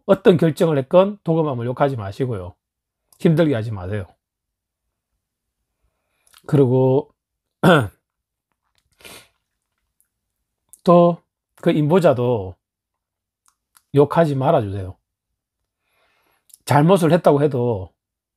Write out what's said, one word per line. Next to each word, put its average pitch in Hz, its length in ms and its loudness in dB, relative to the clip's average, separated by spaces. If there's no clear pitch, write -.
어떤 190 320 2
결정을 160 400 0
했건 190 460 0
도그맘을 151 420 -4
욕하지 131 320 -4
마시고요. 101 580 -10
힘들게 160 340 0
하지 113 180 -6
마세요. 95 340 -10
그리고 131 640 0
<clears throat> 147 300 2
또 175 380 4
그 170 60 0
인보자도 135 840 0
욕하지 147 400 2
말아주세요. 110 640 -4
잘못을 165 460 2
했다고 160 320 2
해도 120 500 -4